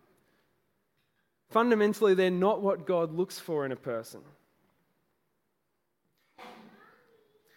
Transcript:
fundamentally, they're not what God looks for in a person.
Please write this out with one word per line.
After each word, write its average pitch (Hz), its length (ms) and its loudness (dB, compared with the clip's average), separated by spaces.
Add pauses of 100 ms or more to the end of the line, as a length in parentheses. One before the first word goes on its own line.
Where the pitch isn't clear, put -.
(1500)
fundamentally, 214 640 4
they're 185 180 4
not 185 300 2
what 196 260 -2
God 170 280 0
looks 180 240 -4
for 151 260 -4
in 131 80 -6
a 123 40 -8
person. 117 440 -10 (3250)